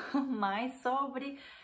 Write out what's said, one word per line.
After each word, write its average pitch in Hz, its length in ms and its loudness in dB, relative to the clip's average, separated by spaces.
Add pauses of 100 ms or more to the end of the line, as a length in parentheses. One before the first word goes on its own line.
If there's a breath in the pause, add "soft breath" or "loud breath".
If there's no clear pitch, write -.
<laughs> 277 260 2
mas 220 540 0
sobre 269 560 0 (260 loud breath)